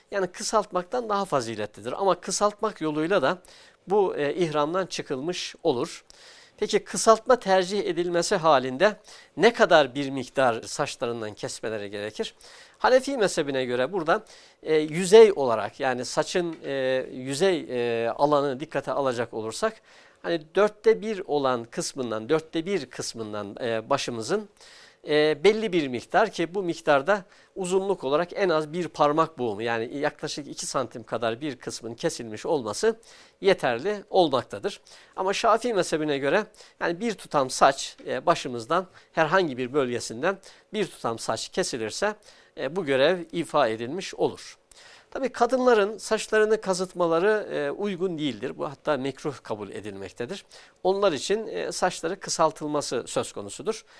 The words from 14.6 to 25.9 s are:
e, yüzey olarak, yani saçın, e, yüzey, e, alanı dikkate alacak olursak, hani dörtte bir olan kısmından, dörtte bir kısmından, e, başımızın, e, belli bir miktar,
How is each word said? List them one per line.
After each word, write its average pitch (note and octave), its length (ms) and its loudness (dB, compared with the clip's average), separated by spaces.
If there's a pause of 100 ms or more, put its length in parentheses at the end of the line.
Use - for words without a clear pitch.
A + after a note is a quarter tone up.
e, D#3 120 2
yüzey F3 600 8
olarak, A2 440 0
yani B2+ 260 -2
saçın, E3+ 580 -2
e, C3 480 -2
yüzey, C#3 580 0
e, A#2 400 -2
alanı C#3+ 500 2
dikkate C#3+ 320 -6
alacak B2+ 420 -2
olursak, A#2 480 -4 (400)
hani E3+ 200 -4 (140)
dörtte G#3 460 2
bir G3+ 240 -6
olan C3 380 0
kısmından, A#2 640 -6
dörtte D#3+ 360 -2
bir F3+ 240 -4
kısmından, G#2 720 -8
e, A2+ 280 -4
başımızın, C#3 600 -2 (580)
e, D3+ 360 2
belli G#3+ 300 4
bir D#3 140 2
miktar, F3 440 0